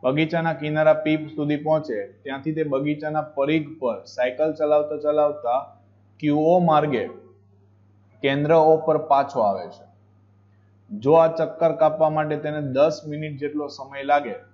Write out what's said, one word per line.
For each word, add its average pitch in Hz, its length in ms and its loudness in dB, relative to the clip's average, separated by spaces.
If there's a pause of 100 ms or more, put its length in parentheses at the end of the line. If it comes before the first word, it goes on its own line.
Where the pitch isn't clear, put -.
બગીચાના 160 500 0
કિનારા 151 540 2
P 156 100 2
સુધી 147 400 -4
પહોંચે, 147 500 -2 (160)
ત્યાંથી 139 300 -8
તે 156 100 -2
બગીચાના 147 580 -2
પરિઘ 151 580 -2
પર 113 260 -6
સાયકલ 127 480 -2
ચલાવતા 151 440 0
ચલાવતા 147 840 -2 (420)
ક્યુ 147 180 0
ઓ 165 200 4
માર્ગે 147 520 2 (1120)
કેન્દ્ર 143 300 2
O 160 240 6
પર 156 220 0
પાછો 139 420 0
આવે 95 280 0
છે. - 160 -20 (1120)
જો 151 140 2
આ 165 240 6
ચક્કર 160 360 0
કાપવા 156 380 2
માટે 151 260 -2
તેને 151 260 -6
દસ 143 440 0
મિનિટ 151 320 -10
જેટલો 147 300 -6
સમય 139 340 -14
લાગે 139 320 0 (200)